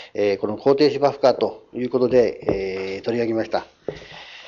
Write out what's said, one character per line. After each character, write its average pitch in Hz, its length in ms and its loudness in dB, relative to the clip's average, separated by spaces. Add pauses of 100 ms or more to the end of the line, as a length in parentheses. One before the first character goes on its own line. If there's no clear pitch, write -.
(140)
え 101 200 2
ー、 95 40 -2
こ - 80 -4
の 107 100 -2
公 139 200 2
定 143 160 4
芝 139 220 0
生 - 40 -14
化 127 160 4
と 104 300 -4 (100)
い 120 100 -6
う 123 60 -4
こ 131 80 0
と 123 120 2
で、 95 880 0
え - 40 -10
ー、 - 20 -16
取 117 140 -2
り 120 40 0
上 113 80 -2
げ 113 40 -2
ま 110 100 0
し 110 60 -14
た。 - 160 -4 (840)